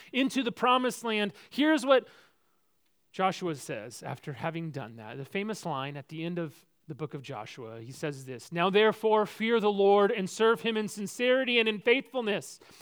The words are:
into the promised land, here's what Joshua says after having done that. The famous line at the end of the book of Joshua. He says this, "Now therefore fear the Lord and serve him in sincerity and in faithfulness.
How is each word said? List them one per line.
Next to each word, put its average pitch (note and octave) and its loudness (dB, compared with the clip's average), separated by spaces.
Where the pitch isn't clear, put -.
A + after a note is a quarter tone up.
into C4 0
the A3+ -2
promised B3+ 0
land, G#3+ -2
here's D4 2
what C4+ 4
Joshua F#3 -2
says B2 -12
after C3+ -10
having D#3+ -8
done A#2 -12
that. A2+ -14
The C#3 -12
famous G3+ -8
line C#3+ -6
at C#3 -16
the D#3 -10
end F3 -6
of D#3+ -8
the C#3 -16
book D3 -12
of C#3+ -12
Joshua. A2+ -14
He A#2 -16
says C3+ -8
this, C3 -14
"Now E3+ 2
therefore G#3+ 4
fear A3 0
the G#3 2
Lord G3+ 6
and G3 -2
serve A3+ 2
him A3+ -2
in G#3+ -2
sincerity B3 0
and A3+ 4
in G#3+ -2
faithfulness. A#3 0